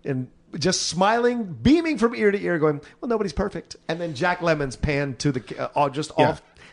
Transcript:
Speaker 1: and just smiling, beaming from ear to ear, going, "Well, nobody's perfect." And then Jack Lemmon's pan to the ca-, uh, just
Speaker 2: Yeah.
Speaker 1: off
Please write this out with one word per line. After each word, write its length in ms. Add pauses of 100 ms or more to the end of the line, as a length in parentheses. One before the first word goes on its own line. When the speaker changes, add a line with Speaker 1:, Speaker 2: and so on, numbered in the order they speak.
Speaker 1:
and 240 (320)
just 280
smiling, 580
beaming 520
from 160
ear 180
to 100
ear, 180
going, 220 (180)
"Well, 80
nobody's 260
perfect." 440 (100)
And 140
then 140
Jack 260
Lemmon's 340
pan 420
to 140
the 80
ca-, 360
uh, 140
just 280
Speaker 2:
Yeah. 140
Speaker 1:
off 100 (320)